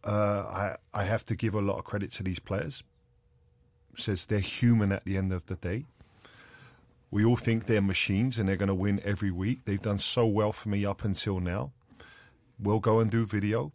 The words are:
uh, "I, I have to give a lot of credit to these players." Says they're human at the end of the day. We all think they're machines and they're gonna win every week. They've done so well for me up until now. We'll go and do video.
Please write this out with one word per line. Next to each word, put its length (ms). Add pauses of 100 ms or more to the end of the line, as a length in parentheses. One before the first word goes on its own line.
uh, 440
"I, 280 (240)
I 40
have 220
to 80
give 200
a 60
lot 180
of 60
credit 280
to 100
these 160
players." 440 (1120)
Says 300
they're 140
human 520
at 120
the 120
end 160
of 140
the 100
day. 280 (1300)
We 120
all 120
think 300
they're 140
machines 600
and 80
they're 80
gonna 180
win 300
every 260
week. 360
They've 140
done 180
so 280
well 240
for 180
me 160
up 200
until 340
now. 320 (880)
We'll 220
go 180
and 100
do 160
video. 500